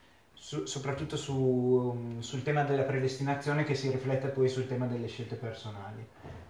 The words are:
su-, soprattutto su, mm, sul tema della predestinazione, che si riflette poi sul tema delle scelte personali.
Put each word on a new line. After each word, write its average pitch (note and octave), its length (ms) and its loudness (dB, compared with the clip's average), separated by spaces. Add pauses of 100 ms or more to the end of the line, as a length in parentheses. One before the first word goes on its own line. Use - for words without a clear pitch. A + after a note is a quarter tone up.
(340)
su-, - 320 -6
soprattutto C#3+ 500 -4
su, B2+ 800 4
mm, A#2 220 -6
sul B2 240 -4
tema D3 220 2
della C#3 180 4
predestinazione, C#3 800 0
che D3 140 2
si C3+ 160 0
riflette C3+ 340 0
poi C3 220 4
sul B2+ 180 0
tema B2+ 200 0
delle A#2+ 200 -2
scelte A2+ 300 -8
personali. A2 680 -8 (460)